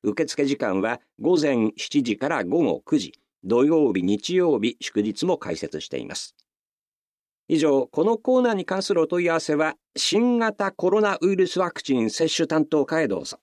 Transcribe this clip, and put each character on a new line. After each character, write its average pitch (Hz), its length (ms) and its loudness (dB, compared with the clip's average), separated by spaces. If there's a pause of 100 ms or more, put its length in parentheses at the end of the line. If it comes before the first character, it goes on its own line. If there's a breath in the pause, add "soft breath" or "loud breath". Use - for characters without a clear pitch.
受 104 220 -2
付 143 200 -2
時 139 120 0
間 98 240 0
は 113 200 -2 (200)
午 165 200 2
前 123 360 2
七 - 260 -2
時 113 140 -2
か 131 120 -4
ら 131 140 -2
午 143 220 0
後 92 200 -2
九 151 140 0
時、 87 140 -6 (320)
土 117 200 4
曜 151 280 4
日、 90 100 0
日 104 320 0
曜 170 240 2
日、 107 220 -2
祝 - 220 -2
日 107 240 -2
も 180 120 0
開 - 180 -8
設 80 240 -8
し - 80 -16
て - 100 -6
い - 80 -8
ま - 100 -12
す。 - 180 -12 (1120)
以 160 120 2
上、 139 300 2
こ 160 160 -2
の 226 120 2
コ 254 220 2
ー - 40 4
ナ 233 100 2
ー - 20 0
に 185 100 -4
関 190 180 -4
す 190 120 -2
る 165 80 2
お 156 40 2
問 175 180 -2
い 170 60 2
合 165 40 2
わ 160 60 0
せ 151 160 -2
は、 156 180 0 (220)
新 240 420 2
型 208 320 -2
コ 185 180 -2
ロ 208 120 4
ナ 202 200 0
ウ 190 120 2
イ 190 40 0
ル 180 120 2
ス 175 100 -4
ワ 180 140 0
ク - 100 -14
チ 131 160 0
ン 113 100 2
接 160 260 -2
種 160 120 0
担 156 180 2
当 151 220 0
課 160 160 0
へ 131 60 0
ど 95 100 -2
う - 60 -10
ぞ。 - 180 -14